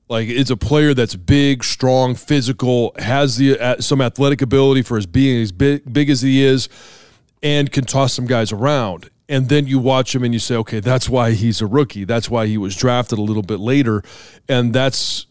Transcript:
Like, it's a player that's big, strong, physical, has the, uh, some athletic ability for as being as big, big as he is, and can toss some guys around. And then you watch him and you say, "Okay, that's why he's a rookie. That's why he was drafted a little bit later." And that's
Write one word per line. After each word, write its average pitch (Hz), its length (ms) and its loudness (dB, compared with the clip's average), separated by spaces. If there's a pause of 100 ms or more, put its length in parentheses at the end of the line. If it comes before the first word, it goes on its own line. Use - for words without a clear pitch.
(120)
Like, 113 160 -4
it's 123 220 -2
a 123 80 0
player 147 380 2
that's 117 200 -2
big, 139 480 2
strong, 127 520 0
physical, 123 800 -2
has 127 400 -2
the, 135 220 4
uh, 123 200 -2
some 135 220 0
athletic 139 400 0
ability 135 400 4
for 117 160 -2
as 101 80 -4
being 127 380 2
as 104 80 -4
big, 139 420 0
big 143 160 2
as 127 120 2
he 135 220 4
is, 135 240 2 (760)
and 147 280 0
can 139 120 -2
toss 131 300 0
some 123 120 -6
guys 117 260 -2
around. 110 600 -4 (180)
And 135 200 0
then 147 180 2
you 135 100 0
watch 131 380 0
him 123 80 -2
and 120 100 0
you 113 60 -2
say, - 160 -4
"Okay, 110 240 -4
that's 123 280 -2
why 117 260 2
he's 110 280 0
a 110 60 -2
rookie. 104 380 -2
That's 117 220 -4
why 113 200 -2
he 107 100 -2
was 98 180 -6
drafted 123 440 0
a - 20 -2
little 107 220 -2
bit 95 160 -6
later." 113 420 0 (460)
And 123 260 0
that's - 580 -2